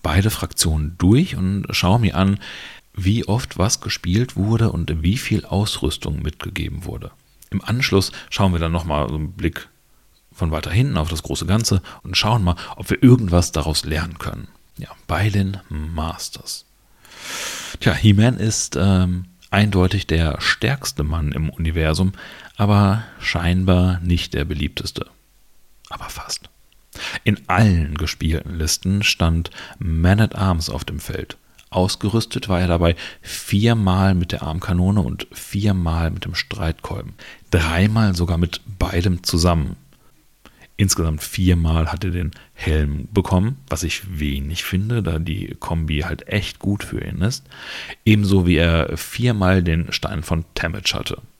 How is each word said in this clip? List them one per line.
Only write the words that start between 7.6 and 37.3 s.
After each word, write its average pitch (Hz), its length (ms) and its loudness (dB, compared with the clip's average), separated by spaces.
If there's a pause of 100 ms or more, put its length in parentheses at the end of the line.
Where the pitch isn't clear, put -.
Anschluss 104 480 0 (160)
schauen 98 240 0
wir 85 80 0
dann 82 100 -2
nochmal 80 380 -2
so 69 80 -4
einen 78 160 -4
Blick 85 360 -6 (640)
von 82 200 -2
weiter 78 180 -4
hinten 123 260 2
auf 78 120 0
das 82 160 -6
große - 220 -4
Ganze 101 360 2 (200)
und 92 140 -6
schauen 110 280 2
mal, 87 120 2 (200)
ob - 140 -8
wir - 120 0
irgendwas 90 480 6
daraus 78 340 -2
lernen 78 340 -4
können. - 280 -10 (320)
Ja, - 120 -14 (180)
bei 92 220 2
den 98 280 0 (100)
Masters. 80 960 -8 (1160)
Tja, 101 120 4
He-Man 104 440 4
ist, - 400 -2
ähm, 90 480 2 (260)
eindeutig 98 560 2
der 80 340 0
stärkste - 640 -2
Mann 76 300 -2
im 78 180 -2
Universum, 82 600 0 (440)
aber 101 480 4 (160)
scheinbar 90 800 2
nicht 87 320 0
der 71 120 -2
beliebteste. - 640 -6 (840)
Aber - 200 -12
fast. - 400 -12 (760)
In 104 240 0
allen 87 480 4
gespielten 80 640 -4
Listen 92 440 0
stand 82 480 0 (280)
Man 87 420 2
at - 140 2
Arms 90 360 0
auf - 140 -6
dem - 140 -8
Feld. - 380 -8 (340)
Ausgerüstet 98 800 0
war 90 120 2
er 90 60 2
dabei 85 300 4 (260)
viermal 98 920 2
mit 87 180 0
der - 100 -6
Armkanone 90 580 0
und - 320 -4
viermal 85 800 0
mit 85 140 -6
dem 87 100 -8
Streitkolben. - 800 -6 (360)